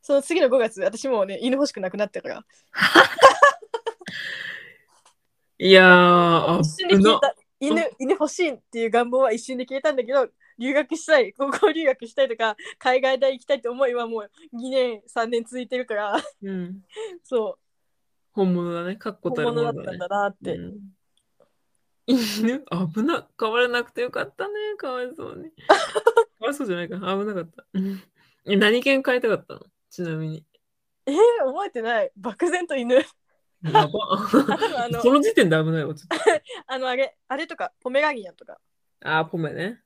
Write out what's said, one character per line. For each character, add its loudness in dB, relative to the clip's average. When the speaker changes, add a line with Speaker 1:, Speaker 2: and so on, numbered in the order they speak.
Speaker 1:
そ -2
の 4
次 0
の 4
五 2
月、 -2
私 -4
も 0
う 2
ね、 -10
犬 0
欲 0
し -8
く -14
な -6
く -12
な -2
っ -18
た -10
か -12
ら。 -14
Speaker 2:
<laughs> 6
い 4
や 12
ー、 8
Speaker 1:
一 -2
瞬 -4
で 6
消 6
え -2
た。 0
Speaker 2:
危 0
な。 0
Speaker 1:
犬、 -
Speaker 2:
う -2
ん。 -4
Speaker 1:
犬 -2
欲 0
し -4
い -2
っ -8
て -8
い 0
う -2
願 2
望 0
は 2
一 -4
瞬 -10
で -8
消 -10
え -6
た 0
ん -4
だ -2
け -6
ど、 2
留 -4
学 -2
し -14
た 4
い、 0
高 -4
校 2
留 -4
学 -2
し -18
た 2
い 0
と -6
か、 -2
海 0
外 0
大 0
行 -12
き -20
た 0
い -10
っ -12
て -6
思 -2
い -2
は -4
も -8
う -16
二 -10
年、 -2
三 -4
年 -4
続 -12
い -10
て -6
る -6
か -6
ら。 -2
Speaker 2:
う -10
ん。 -8
Speaker 1:
そ -4
う。 -14
Speaker 2:
本 0
物 -4
だ -6
ね。 -8
確 -12
固 -4
た -4
る 0
も -4
の -2
だ -4
ね。 -10
Speaker 1:
本 -14
物 -14
だ -10
っ -14
た -6
ん -10
だ -2
な 0
っ -12
て。 -6
Speaker 2:
う -12
ん。 -14
犬、 -2
危 -2
な。 -2
飼 -2
わ 0
れ 4
な -2
く -12
て -8
よ -4
か -6
っ -12
た -8
ね。 -10
か -8
わ -8
い -10
そ -14
う -16
に。 -18
Speaker 1:
<laughs> -20
Speaker 2:
か 4
わ -4
い -6
そ -8
う -6
じ -4
ゃ -4
な -8
い -10
か。 -10
危 -4
な -8
か -6
っ -10
た。 -20
う -4
ん。 -6
え、 -2
何 4
犬 2
飼 0
い -2
た -2
か 2
っ -12
た -16
の？ -20
ち -14
な -6
み -8
に。 -14
Speaker 1:
え -4
ー、 -2
覚 -4
え -8
て -10
な -2
い。 -6
漠 -4
然 -2
と -6
犬。 0
Speaker 2:
や 6
ば。 2
Speaker 1:
あ、 -4
多 4
分 -2
あ -4
の、 -4
Speaker 2:
そ 6
の 6
時 2
点 4
で 4
危 0
な -2
い -4
わ、 -8
ち -20
ょ -20
っ -20
と。 -4
Speaker 1:
<laughs> -2
あ -6
の、 -4
あ -2
れ、 -4
あ -6
れ -8
と -14
か、 -8
ポ -8
メ 2
ラ 0
ニ -12
ア -18
ン -20
と -20
か。 -20
Speaker 2:
あ -2
ー、 -2
ポ -10
メ -4
ね。 -10